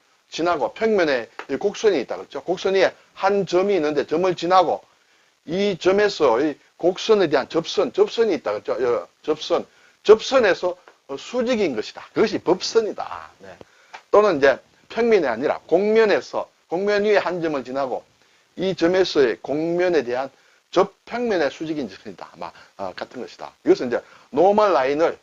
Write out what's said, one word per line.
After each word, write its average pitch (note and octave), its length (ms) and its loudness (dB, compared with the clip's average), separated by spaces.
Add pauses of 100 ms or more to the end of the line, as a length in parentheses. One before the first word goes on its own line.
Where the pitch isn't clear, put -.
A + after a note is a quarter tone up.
(300)
지나고, D#3 420 -2
평면에 E3 560 0 (200)
이 C#3 80 -4
곡선이 G3+ 440 0
있다 G2+ 160 -6
그랬죠. F#2+ 260 -12
곡선 F#3 320 -4
위에 E3+ 180 4 (220)
한 G3 320 0
점이 F#3+ 300 0
있는데, D3 300 0
점을 F3 280 0
지나고 E3 480 2 (600)
이 F#3+ 340 -2
점에서 F3+ 640 2
이 D3+ 180 -2 (180)
곡선에 F#3 520 2
대한 C#3 200 0
접선, D#3+ 440 -2
접선이 G#3 420 2
있다 - 180 -4
그랬죠. A2+ 300 -4
여-, A2 240 0 (160)
접선, D3+ 420 -2 (380)
접선에서, G3+ 760 2 (320)
어, C#3 80 -10
수직인 A3 580 -2
것이다. - 380 -10
그것이 F#3+ 260 0
법선이다. E3+ 1000 -4
네. F#2 180 -20 (540)
또는 G3+ 280 4
이제 C3+ 200 4 (320)
평면이 A3 360 2
아니라 A#2 400 -2
곡면에서, G3 840 0 (200)
곡면 G3+ 360 -2
위에 G#3 120 2
한 E3+ 240 -2
점을 D3+ 240 -4
지나고 B2+ 400 -6 (520)
이 F3+ 200 -4
점에서의 E3+ 640 2
곡면에 E3 600 0
대한 B2 280 -4 (400)
접평면의 F#3+ 800 -2
수직인 D3+ 380 -8
점이다. F#2 460 -16
아마, E2+ 180 -12 (240)
어, F#2+ 180 -8
같은 A#2+ 280 -12
것이다. D#2 300 -16 (120)
이것은 D#3+ 220 2
이제 A#2 160 -2 (260)
노멀 G3 460 4
라인을, C#3+ 480 0